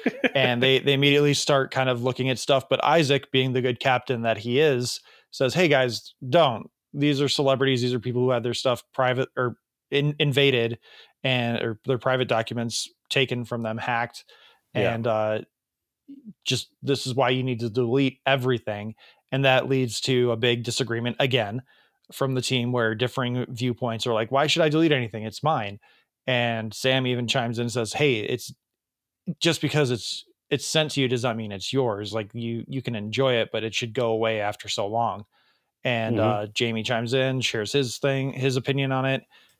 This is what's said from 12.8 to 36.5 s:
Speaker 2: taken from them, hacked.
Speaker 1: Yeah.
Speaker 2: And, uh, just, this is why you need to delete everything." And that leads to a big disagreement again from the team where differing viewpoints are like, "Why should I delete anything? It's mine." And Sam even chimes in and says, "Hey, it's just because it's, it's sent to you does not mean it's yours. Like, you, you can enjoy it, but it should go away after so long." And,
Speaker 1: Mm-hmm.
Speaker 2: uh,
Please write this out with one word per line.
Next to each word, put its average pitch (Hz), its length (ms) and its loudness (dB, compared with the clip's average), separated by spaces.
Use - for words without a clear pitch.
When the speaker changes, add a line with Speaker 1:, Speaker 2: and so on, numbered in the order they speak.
Speaker 2:
taken 123 340 0
from 117 180 -6
them, 110 160 -6
hacked. 117 460 -4
Speaker 1:
Yeah. 120 200 0
Speaker 2:
And, 117 120 -4
uh, 107 340 0
just, - 240 -4
this 131 240 -2
is 131 80 -4
why 123 160 2
you 127 120 0
need 127 180 -4
to 117 80 -2
delete 127 560 0
everything." 117 720 -2
And 135 140 0
that 131 240 4
leads 131 340 -2
to 123 300 2
a 113 40 -2
big 120 260 0
disagreement 117 580 -4
again 123 400 0
from 135 220 -2
the 127 60 0
team 123 320 0
where 117 220 0
differing 123 560 -2
viewpoints 120 560 -4
are 120 80 0
like, 110 160 0
"Why 139 160 2
should 160 160 2
I 160 80 4
delete 160 220 4
anything? 113 320 -2
It's 110 180 -12
mine." 113 380 -2
And 117 460 0
Sam 131 340 2
even 123 200 0
chimes 120 320 -2
in 120 60 0
and 117 80 -4
says, 117 200 -2
"Hey, 135 280 2
it's - 340 -6
just 165 200 0
because 147 300 2
it's, - 340 -6
it's 139 180 -2
sent 156 260 0
to 139 100 0
you 131 60 2
does 120 160 -2
not 117 120 -2
mean 110 160 -8
it's 98 220 -8
yours. 107 400 -2
Like, 107 180 -4
you, 117 340 -8
you 135 140 -8
can 120 140 -6
enjoy 113 400 0
it, 110 180 2
but 110 100 -2
it 110 120 -4
should 117 180 -6
go 117 200 0
away 110 280 0
after 104 300 -6
so 104 160 -2
long." 104 400 -4
And, 117 320 0
Speaker 1:
Mm-hmm. 110 100 2
Speaker 2:
uh, 107 280 0